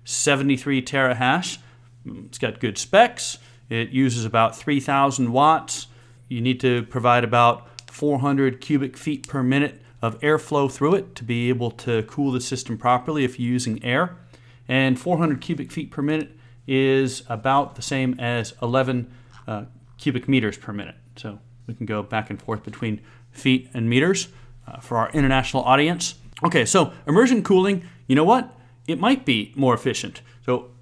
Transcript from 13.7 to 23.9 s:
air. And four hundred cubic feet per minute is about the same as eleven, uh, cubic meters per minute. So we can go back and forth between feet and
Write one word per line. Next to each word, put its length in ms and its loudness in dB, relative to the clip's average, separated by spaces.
air. 340 -2
And 320 2
four 200 -2
hundred 220 0
cubic 320 -8
feet 180 -8
per 120 -8
minute 340 -4
is 600 0
about 480 -2
the 60 -12
same 360 -2
as 440 -4
eleven, 480 0
uh, 180 -8
cubic 280 -4
meters 300 0
per 160 -14
minute. 220 -10
So 240 -14
we 80 -12
can 100 -10
go 180 -4
back 280 -6
and 100 -10
forth 240 -8
between 340 -6
feet 440 0
and 160 -2